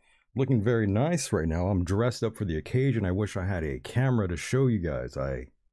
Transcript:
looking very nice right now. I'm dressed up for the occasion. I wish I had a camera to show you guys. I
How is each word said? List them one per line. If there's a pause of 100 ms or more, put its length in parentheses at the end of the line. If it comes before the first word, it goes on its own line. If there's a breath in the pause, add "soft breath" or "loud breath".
(360 soft breath)
looking
very
nice
right
now.
I'm
dressed
up
for
the
occasion.
I
wish
I
had
a
camera
to
show
you
guys.
I (260)